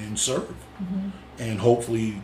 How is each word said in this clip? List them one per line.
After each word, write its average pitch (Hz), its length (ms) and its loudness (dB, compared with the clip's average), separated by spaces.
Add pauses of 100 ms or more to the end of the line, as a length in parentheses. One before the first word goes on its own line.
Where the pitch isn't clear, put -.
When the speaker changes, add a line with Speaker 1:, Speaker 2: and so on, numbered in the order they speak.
Speaker 1:
and 104 120 -4
serve, - 360 0 (280)
Speaker 2:
Mm-hmm. 190 280 -2 (280)
Speaker 1:
and 110 220 0
hopefully 113 640 4